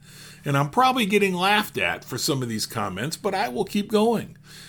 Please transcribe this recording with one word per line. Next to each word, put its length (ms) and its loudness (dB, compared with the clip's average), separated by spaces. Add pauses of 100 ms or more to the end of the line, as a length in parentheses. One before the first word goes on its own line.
(440)
And 140 2
I'm 120 2
probably 360 4
getting 280 2
laughed 440 0
at 260 -2
for 140 -8
some 260 0
of 60 -4
these 160 -2
comments, 500 -4
but 180 -2
I 140 0
will 160 -2
keep 260 -2
going. 480 2 (320)